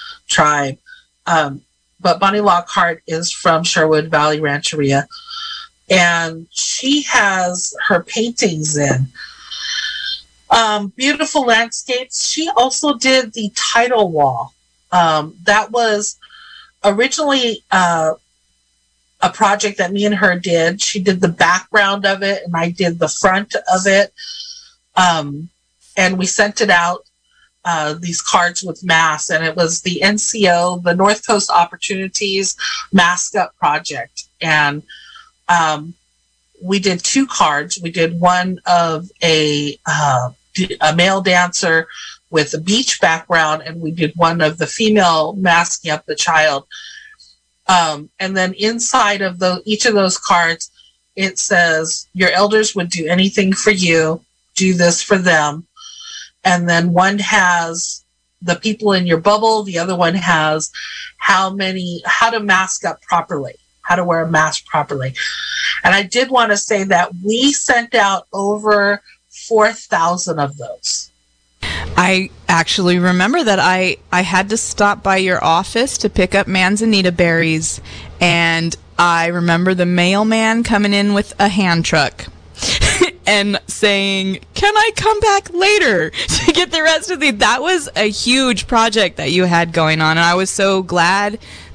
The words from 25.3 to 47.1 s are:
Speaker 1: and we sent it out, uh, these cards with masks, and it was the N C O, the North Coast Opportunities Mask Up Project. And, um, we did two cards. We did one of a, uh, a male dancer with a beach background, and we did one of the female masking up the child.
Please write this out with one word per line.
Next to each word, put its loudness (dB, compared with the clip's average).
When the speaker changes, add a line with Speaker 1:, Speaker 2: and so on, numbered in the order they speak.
Speaker 1:
and 0
we 0
sent 0
it 2
out, 2
uh, -2
these -6
cards 0
with -10
masks, 0
and 0
it -4
was -2
the -4
N 2
C 0
O, 2
the 0
North 2
Coast 0
Opportunities -2
Mask 2
Up -2
Project. -4
And, 0
um, 0
we -2
did -2
two 2
cards. -2
We -6
did -2
one 2
of 0
a, 0
uh, 0
a 2
male 2
dancer 0
with 0
a -6
beach -2
background, 0
and -12
we -6
did -2
one 2
of 0
the -2
female 2
masking 0
up -4
the -6
child. 0